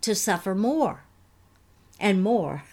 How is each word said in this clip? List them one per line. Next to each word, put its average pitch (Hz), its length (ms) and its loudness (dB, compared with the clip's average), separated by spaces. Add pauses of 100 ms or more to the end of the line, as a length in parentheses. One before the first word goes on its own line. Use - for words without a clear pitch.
to 214 140 -2
suffer 190 400 -2
more 226 480 0 (960)
and 190 240 2
more. 160 500 0